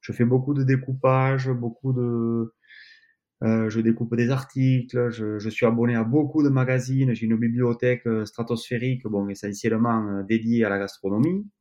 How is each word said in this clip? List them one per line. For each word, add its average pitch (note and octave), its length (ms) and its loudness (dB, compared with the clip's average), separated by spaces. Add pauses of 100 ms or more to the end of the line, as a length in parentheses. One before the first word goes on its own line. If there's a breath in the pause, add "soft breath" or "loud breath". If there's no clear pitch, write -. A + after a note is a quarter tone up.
je - 120 -12
fais A#2+ 120 0
beaucoup C3 300 2
de C#3 100 0
découpage, C3 840 2
beaucoup A#2+ 420 -4
de, A#2 600 0 (920 loud breath)
euh, A2+ 240 2
je A2 120 -2
découpe A2+ 360 0
des A#2+ 140 2
articles, C3 800 0
je, G#2+ 280 -6
je G#2+ 120 -4
suis A#2 160 0
abonné A#2 280 2
à A2+ 80 2
beaucoup D3 400 0
de C#3+ 60 4
magazines, B2+ 640 2
j'ai A2 120 -4
une A2+ 100 2
bibliothèque, A#2+ 680 0
euh, A2 180 0
stratosphérique, A#2 840 -4
bon, G2+ 220 -2
essentiellement, A2 800 0
euh, G2 160 -4
dédiée A2+ 400 2
à G#2 40 0
la G2 100 0
gastronomie. A#2 680 -2 (140)